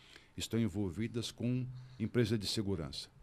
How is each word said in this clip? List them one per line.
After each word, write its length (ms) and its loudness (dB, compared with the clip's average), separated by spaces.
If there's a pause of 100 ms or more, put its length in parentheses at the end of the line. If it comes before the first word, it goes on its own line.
(340)
estão 240 0
envolvidas 720 0
com 360 0 (320)
empresa 400 4
de 80 -2
segurança? 640 -2 (120)